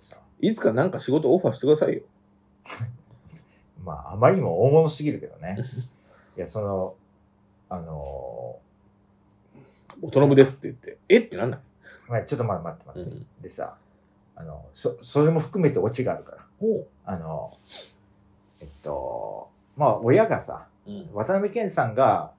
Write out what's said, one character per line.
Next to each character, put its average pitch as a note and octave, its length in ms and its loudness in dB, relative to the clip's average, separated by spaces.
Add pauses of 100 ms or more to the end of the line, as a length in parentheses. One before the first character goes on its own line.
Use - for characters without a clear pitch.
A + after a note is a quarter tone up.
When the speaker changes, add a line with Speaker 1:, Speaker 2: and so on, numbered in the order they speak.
Speaker 1:
さ。 - 180 -20 (220)
Speaker 2:
い G3+ 120 2
つ A3 80 -6
か - 120 2
な B2+ 120 0
ん F#3 60 0
か D#3+ 80 -8
仕 - 140 -4
事 B2+ 180 2
オ E3+ 80 6
フ F3 80 -2
ァ B2 40 2
ー - 40 -2
し - 60 -14
て C3 60 -2
く D3 40 4
だ D3+ 60 6
さ - 140 0
い - 40 -2
よ。 - 80 -8 (960)
Speaker 1:
<laughs> - 880 -20
ま F2+ 100 -10
あ、 C#2 180 -14
あ F#2+ 40 -10
ま B2 140 8
り F#3+ 60 4
に E3 60 0
も F2 220 0
大 C3+ 80 4
物 D#3+ 180 6
す D3+ 120 -8
ぎ D3+ 100 -2
る - 80 -8
け - 60 -12
ど - 120 -20
ね。 F#2 200 -8 (380)
Speaker 2:
<laughs> - 400 -20
Speaker 1:
い F#2+ 40 -8
や、 F2 60 -6
そ G#2+ 140 -8
の、 F#2+ 360 -4 (720)
あ F2+ 120 -10
の C2+ 800 -12 (960)
ー、 - 60 -20 (420)
Speaker 2:
「お D3+ 80 -10
頼 C#3+ 160 6
み C#3 80 4
で C3+ 100 10
す」 - 120 2
っ - 20 -20
て - 100 -10
言 - 60 -10
っ - 20 -16
て、 - 220 -18 (100)
「え？」 A3+ 160 8
っ - 40 -14
て - 80 -14
な G#2+ 100 -2
ん B2+ 40 -2
な - 80 -10
い？ - 20 -20 (480)
Speaker 1:
ま A#2+ 80 -2
あ、 G#2 60 0
ち - 100 -8
ょ C#3+ 40 -2
っ - 20 -6
と A#2+ 60 -2
待 G2 140 -4
っ E2 180 -12
て、 - 80 -20
待 - 160 -16
っ - 0 -
て、 - 0 -
待 - 0 -
っ F2 40 -12
て。 - 60 -10
Speaker 2:
う - 300 -18
ん。 - 20 -20
Speaker 1:
で F#2 60 -18
さ、 - 280 -10 (580)
あ - 80 -18
の、 D2+ 300 -16
そ-、 - 300 -6
そ D3 220 2
れ D#3 60 6
も E3 80 2
含 F3 240 -2
め D3 80 4
て A2 80 -2
オ F#2+ 100 2
チ B2 140 -4
が G2 100 0
あ D#2+ 40 -4
る - 80 -16
か - 80 -20
ら。 - 140 -20 (140)
Speaker 2:
お G#3+ 180 0
う。 - 80 -10 (180)
Speaker 1:
あ G2 120 -6
の、 D#2 400 -10 (1040)
え D2 40 -20
っ D2 40 -20 (140)
と、 A#1+ 640 -8 (280)
ま C#3+ 100 2
あ、 G#2+ 120 4
親 E3 280 6
が - 140 -2
さ、 - 260 -12 (200)
Speaker 2:
う G3+ 40 -16
ん。 F#3+ 220 -14
Speaker 1:
渡 G#2 220 -2
辺 G3 180 0
謙 A3 180 -2
さ B2+ 160 0
ん A2 80 -6
が G#2 440 2